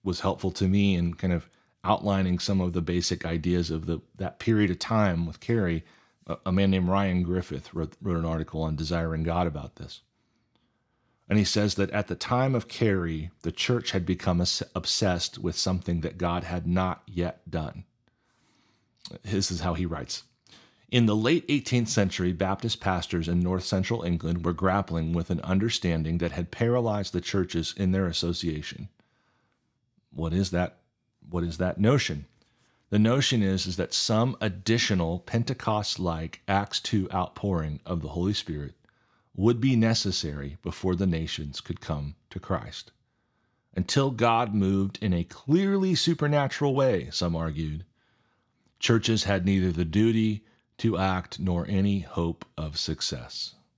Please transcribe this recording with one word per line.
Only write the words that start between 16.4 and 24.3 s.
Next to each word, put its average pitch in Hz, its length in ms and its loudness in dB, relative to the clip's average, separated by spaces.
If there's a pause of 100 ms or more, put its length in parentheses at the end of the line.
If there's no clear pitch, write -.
had 87 240 -4
not 92 400 0
yet 87 420 -6
done. 80 340 -6 (1400)
This 101 260 -2
is 87 120 -4
how 85 120 0
he 87 140 -2
writes. 73 360 -8 (680)
"In 120 160 6
the 104 80 4
late 123 340 2
eighteenth 127 400 0
century, 92 420 2
Baptist 95 480 -2
pastors 85 480 -2
in 87 120 2
north 90 240 0
central 95 400 -2
England 85 420 -2